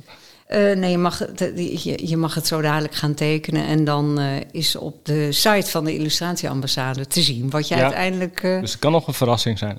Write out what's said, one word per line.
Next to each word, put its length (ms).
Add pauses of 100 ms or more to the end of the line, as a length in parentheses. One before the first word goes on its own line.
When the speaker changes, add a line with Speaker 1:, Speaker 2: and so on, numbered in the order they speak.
(460)
Speaker 1:
Eh, 300
nee, 140
je 80
mag 200
het, 200 (440)
je, 260
je 80
mag 180
het 120
zo 140
dadelijk 340
gaan 200
tekenen. 520
En 180
dan, 340
eh, 80 (260)
is 240
op 280
de 280
site 380
van 140
de 120
Illustratieambassade 1080
te 160
zien 280
wat 180
je 80
Speaker 2:
Ja. 60
Speaker 1:
uiteindelijk, 600
eh, 180
Speaker 2:
Dus 100
het 100
kan 120
nog 140
een 80
verrassing 440
zijn. 200